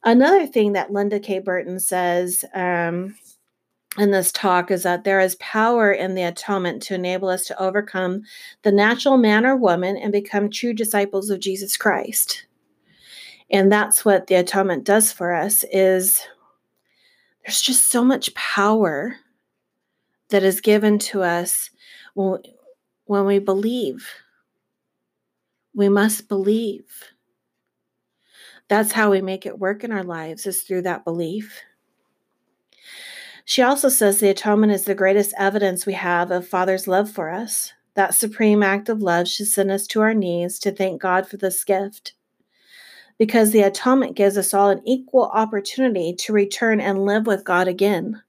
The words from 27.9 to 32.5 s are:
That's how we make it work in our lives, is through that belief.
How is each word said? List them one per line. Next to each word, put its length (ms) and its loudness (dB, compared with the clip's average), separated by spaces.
That's 240 2
how 180 2
we 120 2
make 240 -8
it 120 -12
work 260 -4
in 80 -8
our 100 -4
lives, 420 -10
is 180 -6
through 200 -4
that 220 -4
belief. 580 -8